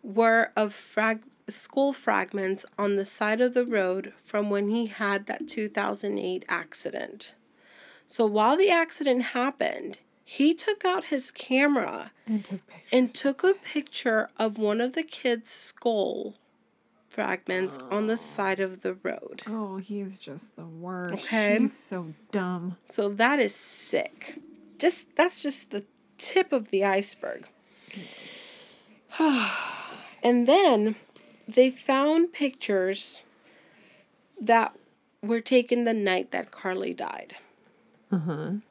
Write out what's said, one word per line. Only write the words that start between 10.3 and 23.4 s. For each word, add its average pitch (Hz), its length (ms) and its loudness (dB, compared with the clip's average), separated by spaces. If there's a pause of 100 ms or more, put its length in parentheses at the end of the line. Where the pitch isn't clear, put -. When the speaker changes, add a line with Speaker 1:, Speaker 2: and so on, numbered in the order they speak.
Speaker 1:
took 403 320 -4
out 370 200 0
his 262 260 -2
camera 262 800 0 (140)
Speaker 2:
And 214 180 -2
took - 240 -12
pictures - 240 -20
Speaker 1:
and 254 180 6
Speaker 2:
of - 60 -10
Speaker 1:
took 277 280 -2
a 370 60 6
Speaker 2:
it. 392 140 2
Speaker 1:
picture - 760 -2
of 220 200 -2
one 214 240 2
of 254 120 -2
the 320 100 -2
kid's 240 480 -4
skull - 840 -2 (720)
fragments 185 680 -4 (120)
on 208 180 -2
the 220 60 0
Speaker 2:
Oh. - 20 0
Speaker 1:
side 190 440 -4
of 185 220 -4
the 185 140 -4
road. - 520 -8
Speaker 2:
Oh, 214 300 -6
he's 196 400 -8
just - 380 -14
the 165 100 -16
worst. 175 600 -8
Speaker 1:
Okay. 214 340 2
Speaker 2:
He's - 180 0
so 170 360 -8 (180)
dumb. 180 540 -4
Speaker 1:
So - 240 -2
that 233 300 2
is 208 140 2